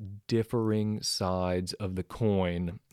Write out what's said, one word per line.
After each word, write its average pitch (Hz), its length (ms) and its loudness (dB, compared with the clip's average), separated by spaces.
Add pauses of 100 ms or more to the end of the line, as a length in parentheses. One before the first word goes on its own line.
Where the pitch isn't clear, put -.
(280)
differing 110 760 2
sides 92 720 0
of 92 220 -4
the 90 80 -2
coin 90 760 0 (140)